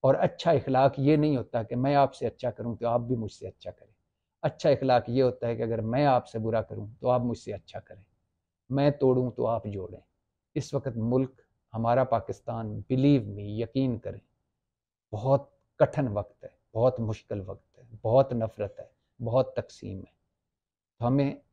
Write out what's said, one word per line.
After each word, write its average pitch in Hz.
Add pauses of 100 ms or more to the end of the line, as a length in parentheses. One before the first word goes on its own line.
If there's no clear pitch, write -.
और 135
अच्छा 175
इखलाक 135
ये 147
नहीं 147
होता 117
कि 110
मैं 135
आपसे 135
अच्छा 117
करूं 117
तो 117
आप 120
भी 120
मुझसे 107
अच्छा 90
करें। - (520)
अच्छा 160
इखलाक 127
ये 127
होता 123
है 117
कि 113
अगर 113
मैं 120
आपसे 123
बुरा 110
करूं 107 (140)
तो 123
आप 123
मुझसे 120
अच्छा 95
करें, - (640)
मैं 139
तोड़ूं 127
तो 120
आप 113
जोड़ें। 95 (540)
इस 143
वक्त 127
मुल्क 127 (300)
हमारा 117
पाकिस्तान, 113 (180)
believe 131
me, 104 (160)
यकीन 127
करें, 101 (960)
बहुत 135 (300)
कठिन 143
वक्त 101
है, - (220)
बहुत 123
मुश्किल 107
वक्त -
है, - (180)
बहुत 131
नफ़रत 110
है, - (300)
बहुत 117
तकसीम 101
है। - (880)
तो 120
हमें 139 (100)